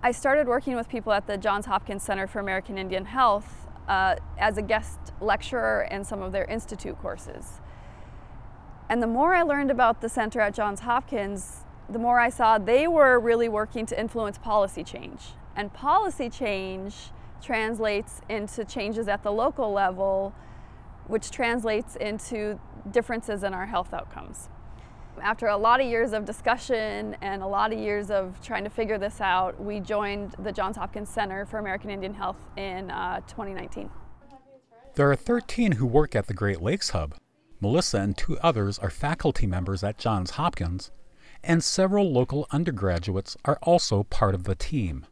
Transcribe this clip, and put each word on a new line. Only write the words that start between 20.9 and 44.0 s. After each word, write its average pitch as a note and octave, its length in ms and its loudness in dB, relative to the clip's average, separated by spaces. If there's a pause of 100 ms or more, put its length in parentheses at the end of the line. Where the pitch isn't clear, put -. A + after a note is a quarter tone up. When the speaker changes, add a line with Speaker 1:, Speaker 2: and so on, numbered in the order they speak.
Speaker 1:
which - 240 -2
translates A#3 640 0
into G#3 640 -4 (280)
differences G#3+ 540 0
in F#3+ 120 -2
our F#3 120 -6
health F3+ 260 -4
outcomes. - 580 -12 (680)
After A3 280 0
a G#3 80 2
lot A3+ 240 6
of C4+ 60 2
years A#3 280 0
of G#3+ 100 -2
discussion G#3+ 960 -2
and G3 220 -6
a F#3+ 40 -4
lot G#3 260 0
of A3 60 -4
years G#3 320 -2
of F#3+ 320 -2
trying G3 220 -6
to G#3 60 -6
figure A3 260 -2
this G3+ 240 -4
out, F#3 400 0
we G#3 180 -4
joined G3+ 600 -4
the G3 120 -6
Johns G3 280 -4
Hopkins G3+ 320 -8
Center G3 340 -4
for G#3+ 140 -6
American G3+ 320 -6
Indian F#3+ 240 -6
Health F#3+ 240 -6 (180)
in, F#3+ 340 -8
uh, F3+ 380 -4
twenty G3+ 240 -8
nineteen. G3 380 -8 (1040)
Speaker 2:
There C#3+ 160 4
are C#3 60 4
thirteen A#3 560 2
who A#2 120 2
work B2+ 300 4
at G#2 120 2
the G#2+ 60 -4
Great G2 300 0
Lakes C#3+ 280 0
Hub. D#2 260 -2 (440)
Melissa A#2+ 380 2
and G2+ 180 2
two - 220 2
others G#2+ 400 2
are G2 100 -2
faculty D3+ 580 2
members F#2 380 0
at G#2 140 -2
Johns G2+ 320 0
Hopkins, F#2 600 -2 (540)
and E3 180 4
several G3 480 4
local B2 400 2
undergraduates G2 960 0
are C#3+ 180 4
also C#3 420 6